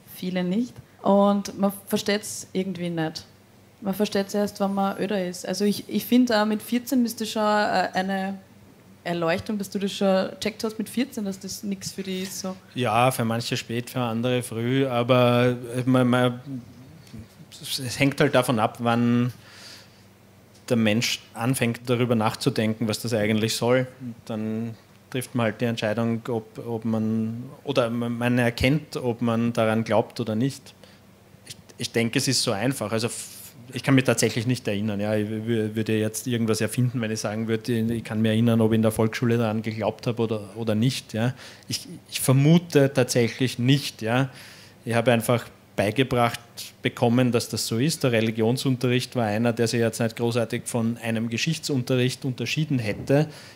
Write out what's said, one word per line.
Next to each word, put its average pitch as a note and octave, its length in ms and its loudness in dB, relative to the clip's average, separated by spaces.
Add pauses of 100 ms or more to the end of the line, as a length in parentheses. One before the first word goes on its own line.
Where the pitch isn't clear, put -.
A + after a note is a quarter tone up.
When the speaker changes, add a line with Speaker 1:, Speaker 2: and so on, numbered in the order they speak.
(160)
Speaker 1:
viele F3+ 280 -4
nicht. G3+ 300 -2 (300)
Und G3+ 560 4
man G3 120 2 (140)
versteht's - 680 -2
irgendwie F3+ 360 -4
nicht. D#3+ 360 -4 (560)
Man G3 120 -2
versteht's G3 400 -2
erst, G3+ 280 -2
wenn G3 120 0
man G3 240 0
öder F#3+ 260 -2
ist. F3+ 240 -8
Also F#3+ 160 -2
ich, G#3 240 0
ich - 180 -2
finde A#3+ 360 4
auch, G#3+ 60 2
mit G#3+ 160 -2
vierzehn A#3+ 420 0
ist A3+ 160 -6
das G#3 80 -6
schon, G#3+ 140 -2
äh, G#3 500 2
eine F#3+ 460 -4 (640)
Erleuchtung, F3 560 -2
dass G3 100 -8
du - 80 -6
das F#3+ 140 -2
schon F#3+ 380 2 (100)
checkt - 240 -6
hast A3 160 -4
mit G#3 100 -6
vierzehn, A#3 360 -4
dass F#3+ 120 -6
das - 240 -12
nix G3 300 -8
für G3 100 -10
dich F#3+ 220 -6
ist, - 160 -10
so. F#3+ 160 -8 (180)
Speaker 2:
Ja, A#2+ 380 2
für A#2+ 140 -2
manche A#2 320 -2
spät, A#2+ 340 -6
für B2+ 80 -6
andere A#2+ 420 -2
früh, A#2+ 460 0
aber, B2 680 4 (180)
äh, B2+ 100 -2
man, B2+ 220 4
man, B2 340 2 (1200)
es C3 380 -6
hängt C#3 220 2
halt C#3+ 120 4
davon B2+ 240 4
ab, A2 220 0
wann A#2+ 540 2 (1400)
der B2 80 2
Mensch A2 420 2 (140)
anfängt, A#2 540 -2
darüber B2 280 2
nachzudenken, A2 720 0
was G#2 140 -4
das A#2 120 -4
eigentlich G#2+ 400 2
soll. B2 320 2 (140)
Und A#2+ 160 -12 (100)
dann A2 500 -6 (340)
trifft - 260 -6
man A#2 120 2
halt G#2+ 120 -4
die B2 60 0
Entscheidung, A2+ 640 -2
ob, A2+ 360 -6
ob A#2 200 -6
man, A2 580 -2 (220)
oder C3 240 0
man, A#2+ 280 -4
man B2 220 2
erkennt, C3 560 2
ob B2 260 -2
man A#2 300 2
daran A2 320 2
glaubt A2 380 0
oder A2 140 -2
nicht. C3 380 -2 (720)
Ich, - 100 -16 (220)
ich - 140 -8
denke, A#2 260 0
es C3+ 120 0
ist B2+ 120 0
so A#2+ 120 0
einfach. A2 400 -2
Also A2+ 140 0
f-, - 240 -10 (420)
ich A#2+ 100 -8
kann C#3 120 4
mich B2+ 100 6
tatsächlich A2+ 420 2
nicht B2 180 -2
erinnern. G#2 360 -2
Ja, G#2+ 140 0
ich G#2+ 120 0
wü-, A2 480 -2
würde A2 240 0
jetzt A2 280 -4
irgendwas A2+ 340 2
erfinden, A#2+ 400 0
wenn A2 100 -2
ich A2 80 -6
sagen A2 300 -4
würde, A2+ 300 0 (140)
ich A2+ 120 -4
kann A2 160 -2
mich A2 100 4
erinnern, A2+ 300 4
ob A2 100 4
ich A2+ 60 4
in A2 60 4
der A2 80 4
Volksschule A#2 460 2
daran A2 260 0
geglaubt A2 440 -4
habe A#2 160 0
oder, G#2+ 320 -4
oder A2+ 200 -2
nicht. B2 360 0
Ja. A#2 220 0 (340)
Ich, - 220 -8 (200)
ich - 120 -6
vermute C#3 720 4
tatsächlich B2 680 0
nicht. C3+ 420 0
Ja. B2+ 280 0 (560)
Ich A2+ 80 -2
habe A#2 180 4
einfach A#2 340 2 (300)
beigebracht A#2 640 2 (440)
bekommen, B2 480 2
dass A2+ 180 0
das - 160 -4
so A2+ 140 -2
ist. D#3 240 -2
Der C3 80 2
Religionsunterricht A#2+ 1040 0
war A#2 100 0
einer, A2+ 280 2
der A#2 140 0
sich A#2+ 120 0
jetzt A2+ 200 0
nicht A2+ 160 -2
großartig A#2 500 -2
von A#2 320 -2
einem A2+ 320 -4
Geschichtsunterricht B2+ 960 -2
unterschieden C3+ 520 -2
hätte, C3 500 0 (280)